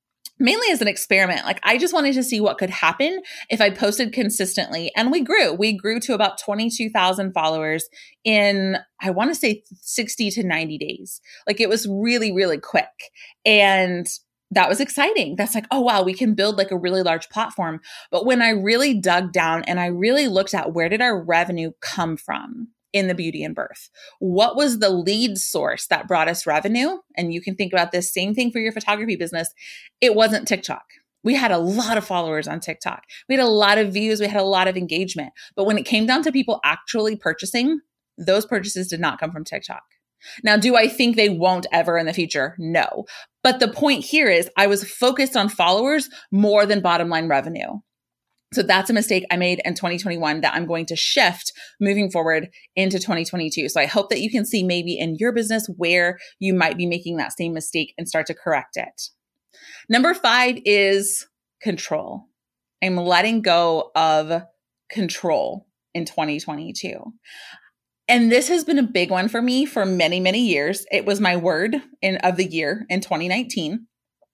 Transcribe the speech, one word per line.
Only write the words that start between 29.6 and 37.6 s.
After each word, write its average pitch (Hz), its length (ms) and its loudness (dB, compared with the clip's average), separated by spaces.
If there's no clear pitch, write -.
It 233 140 4
wasn't 220 320 2
TikTok. - 380 -4
We 247 120 2
had 247 160 2
a 175 80 4
lot 214 400 0
of 196 80 -10
followers 160 400 -2
on 156 120 -8
TikTok. - 440 -10
We 269 80 0
had 262 80 4
a 240 40 4
lot 208 300 6
of 202 160 2
views. 214 260 0
We 208 60 0
had 208 160 0
a 190 40 2
lot 190 220 2
of 185 100 -2
engagement. 170 540 -6
But 196 100 2
when 214 120 2
it - 80 -4
came 220 220 2
down 277 160 2
to 302 80 0
people 254 340 0
actually 214 500 -2
purchasing, 240 640 -2